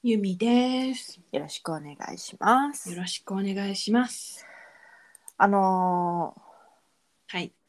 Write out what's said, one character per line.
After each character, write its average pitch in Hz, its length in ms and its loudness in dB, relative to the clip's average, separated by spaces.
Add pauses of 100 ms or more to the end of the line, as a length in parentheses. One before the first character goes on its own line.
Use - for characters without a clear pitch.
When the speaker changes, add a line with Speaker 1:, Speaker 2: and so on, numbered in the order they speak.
Speaker 1:
ユ 226 160 4
ミ 190 200 0
で 254 580 4
す。 - 240 -14 (140)
Speaker 2:
よ 143 80 -2
ろ 151 80 -12
し - 120 -12
く 165 120 -6
お 151 80 -6
願 147 160 -14 (180)
い - 20 -14
し - 220 -16
ま 269 340 4
す。 - 160 -12
Speaker 1:
よ 175 120 -6
ろ 180 40 -4
し - 160 -8
く - 120 -10
お 196 100 -2
願 196 260 -4
い 196 60 -4
し - 160 -4
ま 240 160 4
す。 - 380 -14 (920)
Speaker 2:
あ - 120 6
の 180 840 2 (920)
ー、 - 80 -12
Speaker 1:
は 180 60 -2
い。 - 100 -10 (180)